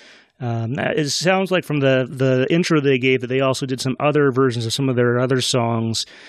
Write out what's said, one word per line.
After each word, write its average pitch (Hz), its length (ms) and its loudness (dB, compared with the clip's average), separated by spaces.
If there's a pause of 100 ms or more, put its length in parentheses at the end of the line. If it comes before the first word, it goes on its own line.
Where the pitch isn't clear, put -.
(420)
Um, 117 360 -4
it 139 320 -2
sounds 185 420 0
like 180 140 0
from 151 160 -2
the, 131 280 2
the 131 400 0
intro 165 300 2
they 139 180 2
gave 131 220 2
that 120 80 -6
they 131 140 -2
also 135 240 0
did 127 160 -6
some 131 180 -4
other 143 320 2
versions 123 340 0
of 113 60 -4
some 139 160 -2
of 131 80 0
their 120 240 2
other 127 220 0
songs, 117 640 -2 (220)